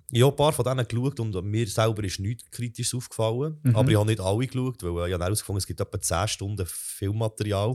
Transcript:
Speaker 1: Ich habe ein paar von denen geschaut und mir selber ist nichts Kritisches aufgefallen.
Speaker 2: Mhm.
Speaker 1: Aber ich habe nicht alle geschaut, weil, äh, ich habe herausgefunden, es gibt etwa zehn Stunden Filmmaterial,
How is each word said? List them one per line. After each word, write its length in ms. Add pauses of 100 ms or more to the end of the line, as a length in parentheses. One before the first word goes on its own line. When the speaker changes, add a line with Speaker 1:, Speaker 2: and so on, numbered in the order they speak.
(160)
Speaker 1:
Ich 60
habe 100
ein 40
paar 180
von 100
denen 240
geschaut 320
und 240
mir 240
selber 360
ist 160
nichts 320
Kritisches 420
aufgefallen. 680
Speaker 2:
Mhm. 120
Speaker 1:
Aber 140
ich 80
habe 120
nicht 120
alle 240
geschaut, 380
weil, 220
äh, 20
ich 80
habe 80
herausgefunden, 340
es 80
gibt 160
etwa 180
zehn 280
Stunden 400
Filmmaterial, 1080